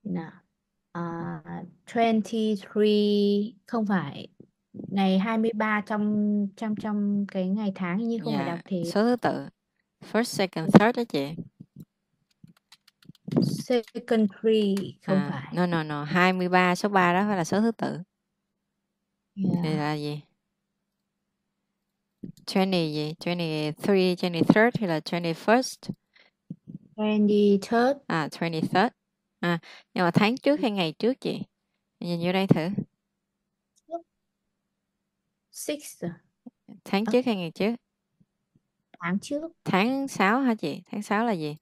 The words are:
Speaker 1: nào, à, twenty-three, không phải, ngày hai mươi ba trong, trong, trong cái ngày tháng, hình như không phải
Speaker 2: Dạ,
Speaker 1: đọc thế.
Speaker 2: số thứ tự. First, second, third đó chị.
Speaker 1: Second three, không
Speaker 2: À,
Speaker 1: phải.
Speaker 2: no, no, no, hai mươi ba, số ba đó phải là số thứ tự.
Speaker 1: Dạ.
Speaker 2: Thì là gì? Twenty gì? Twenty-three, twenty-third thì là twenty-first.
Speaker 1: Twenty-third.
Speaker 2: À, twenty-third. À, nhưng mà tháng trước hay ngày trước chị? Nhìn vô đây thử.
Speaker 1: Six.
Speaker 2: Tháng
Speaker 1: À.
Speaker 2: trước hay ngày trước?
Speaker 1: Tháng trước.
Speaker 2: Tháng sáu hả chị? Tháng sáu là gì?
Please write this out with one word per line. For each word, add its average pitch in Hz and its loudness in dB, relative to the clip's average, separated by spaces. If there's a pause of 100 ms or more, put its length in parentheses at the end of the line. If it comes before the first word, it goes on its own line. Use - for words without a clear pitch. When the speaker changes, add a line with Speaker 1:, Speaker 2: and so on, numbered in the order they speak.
Speaker 1:
nào, 175 -8 (600)
à, 170 -8 (440)
twenty-three, 208 2 (140)
không 226 -4
phải, 170 -2 (440)
ngày 190 0
hai 226 0
mươi 226 2
ba 214 0
trong, 208 0 (100)
trong, 214 -4
trong 202 -2
cái 185 -2
ngày 202 0
tháng, 185 -2
hình 233 -2
như 233 -2
không 151 -2
phải 139 0
Speaker 2:
Dạ, 135 -4
Speaker 1:
đọc 170 -8
thế. 180 -4 (100)
Speaker 2:
số 202 2
thứ 240 2
tự. 139 -2 (680)
First, 220 2
second, - -2
third 214 8
đó 240 -2
chị. 143 -4 (2000)
Speaker 1:
Second 233 -2 (100)
three, 214 2 (280)
không 190 0
Speaker 2:
À, 190 -2
Speaker 1:
phải. 139 -10
Speaker 2:
no, 180 2
no, 170 0
no, 151 -6
hai 180 2
mươi 180 -2
ba, 180 4
số 190 -4
ba 185 4
đó 185 2
phải 208 0
là 170 0
số 190 0
thứ 226 2
tự. 147 -6 (1400)
Speaker 1:
Dạ. 180 0
Speaker 2:
Thì 156 0
là 151 -2
gì? 147 -6 (2250)
Twenty 185 0
gì? 151 -4
Twenty-three, 175 0
twenty-third 180 4
thì 214 -2
là 160 0
twenty-first. 175 -2 (1040)
Speaker 1:
Twenty-third. 214 4 (120)
Speaker 2:
À, 156 -2
twenty-third. 170 0 (520)
À, 175 0 (360)
nhưng 185 2
mà 170 4
tháng 214 4
trước 294 2
hay 269 0
ngày 180 -2
trước 247 -2
chị? - -6 (580)
Nhìn 175 -6
vô 180 0
đây 190 0
thử. 175 2 (2750)
Speaker 1:
Six. - -10 (840)
Speaker 2:
Tháng 202 -2
Speaker 1:
À. 220 -4
Speaker 2:
trước 254 2
hay 226 0
ngày 170 -6
trước? 208 -2 (1300)
Speaker 1:
Tháng 180 -2
trước. 302 -6 (120)
Speaker 2:
Tháng 262 0
sáu 214 0
hả 247 2
chị? 165 -8
Tháng 208 -8
sáu 214 -2
là 233 -2
gì? 151 -6